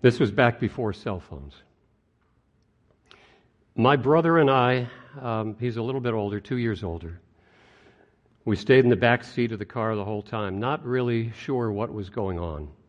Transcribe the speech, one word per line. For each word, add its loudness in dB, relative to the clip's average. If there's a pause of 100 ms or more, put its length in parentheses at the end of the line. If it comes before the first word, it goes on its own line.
This 6
was 2
back 2
before -4
cell -8
phones. -16 (2250)
My 6
brother 4
and 6
I, 2 (320)
um, -4
he's -4
a -4
little -4
bit -2
older, -2
two -6
years -2
older, -8 (1300)
we 2
stayed 4
in 4
the 6
back 2
seat -4
of -8
the -8
car -4
the -6
whole -6
time, -6
not -4
really -2
sure -4
what -4
was -8
going -4
on, -8 (180)